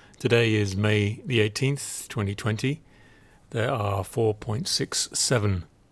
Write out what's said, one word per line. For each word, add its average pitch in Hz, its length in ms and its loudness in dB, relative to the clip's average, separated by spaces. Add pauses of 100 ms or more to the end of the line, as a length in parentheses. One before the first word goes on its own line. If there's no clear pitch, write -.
(200)
Today 117 340 4
is 101 220 2
May 107 500 2
the 123 140 2
eighteenth, 131 680 -2
twenty 101 280 -2
twenty. 127 440 -2 (720)
There 117 180 0
are 101 360 0
four 110 300 0
point 110 340 -6
six - 440 -2
seven 104 520 2 (280)